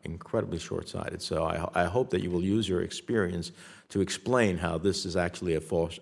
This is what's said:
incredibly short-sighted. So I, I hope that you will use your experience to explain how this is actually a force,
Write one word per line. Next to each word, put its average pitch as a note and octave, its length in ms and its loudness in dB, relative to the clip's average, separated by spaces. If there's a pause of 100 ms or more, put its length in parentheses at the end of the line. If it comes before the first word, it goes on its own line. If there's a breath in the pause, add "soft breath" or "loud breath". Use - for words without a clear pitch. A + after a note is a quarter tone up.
incredibly E2+ 560 -4
short-sighted. - 640 -6
So E2 240 0
I, E2 380 0
I - 20 2
hope A#2 240 2
that F#2 120 2
you F#2 80 -2
will F2 140 0
use G2+ 240 2
your F2+ 140 2
experience F2 720 -2 (340 loud breath)
to G2+ 140 2
explain A2 560 2
how E2 200 0
this F#2 280 0
is F2 100 -4
actually F2 380 0
a D#2 80 2
force, E2 400 -2